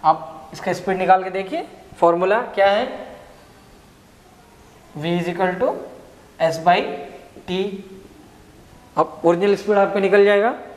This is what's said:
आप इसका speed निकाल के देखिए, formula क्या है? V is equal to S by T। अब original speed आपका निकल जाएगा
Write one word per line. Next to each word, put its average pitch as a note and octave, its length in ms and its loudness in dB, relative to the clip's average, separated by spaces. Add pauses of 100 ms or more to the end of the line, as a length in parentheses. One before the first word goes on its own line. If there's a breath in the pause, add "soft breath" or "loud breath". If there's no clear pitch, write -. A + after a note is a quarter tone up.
आप - 500 -2
इसका F#3 200 -6
speed F#3+ 260 -4
निकाल F#3 260 4
के F#3+ 60 -6
देखिए, G3 360 -6 (340)
formula F#3 400 2 (140)
क्या G3 160 4
है? A3 380 -4 (1900)
V D#3+ 160 -6
is E3+ 180 -2
equal F3+ 300 -2
to B3+ 80 0 (720)
S C3 200 0
by F3 220 2 (680)
T। F#3 100 -4 (1400)
अब - 280 0
original F3+ 320 4
speed G#3 200 0
आपका G3 240 2
निकल G3 240 4
जाएगा G#3 300 4 (220)